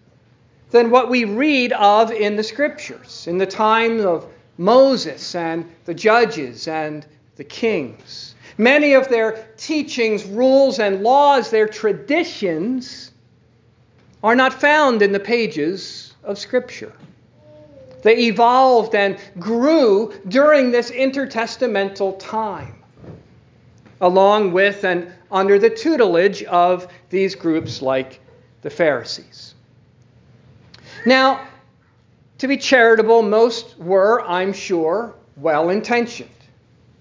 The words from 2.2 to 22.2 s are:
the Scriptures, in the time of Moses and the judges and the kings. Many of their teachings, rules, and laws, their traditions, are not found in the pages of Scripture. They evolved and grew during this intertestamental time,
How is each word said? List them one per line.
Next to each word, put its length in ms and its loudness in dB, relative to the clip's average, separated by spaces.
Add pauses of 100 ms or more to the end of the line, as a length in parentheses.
the 80 -4
Scriptures, 840 -8
in 120 -4
the 80 0
time 600 0
of 200 -2 (300)
Moses 800 2
and 340 -6 (180)
the 80 -8
judges 760 -2
and 360 -8 (300)
the 100 -18
kings. 920 -8 (220)
Many 340 4
of 160 4
their 480 -2
teachings, 680 -4
rules, 540 2
and 220 -2
laws, 480 4
their 160 2
traditions, 1400 -4 (1120)
are 120 2
not 180 2
found 480 2
in 120 2
the 80 -2
pages 920 -6 (120)
of 140 -8
Scripture. 540 -8 (1120)
They 140 4 (100)
evolved 680 2
and 220 0 (220)
grew 720 2 (160)
during 440 4
this 180 -2
intertestamental 1300 -4
time, 640 -10 (1160)